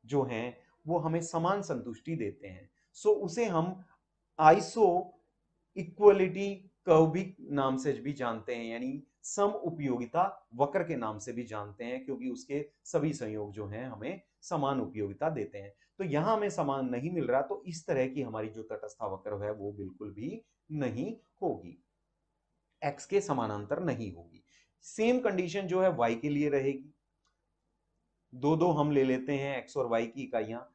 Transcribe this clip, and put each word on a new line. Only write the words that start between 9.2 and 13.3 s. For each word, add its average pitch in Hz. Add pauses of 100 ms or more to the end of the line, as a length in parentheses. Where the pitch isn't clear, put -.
सम 202 (120)
उपयोगिता 147 (320)
वक्र 143
के 160
नाम 110
से 120
भी 120
जानते 104
हैं, 127
क्योंकि 127
उसके 139 (180)
सभी 151
संयोग 107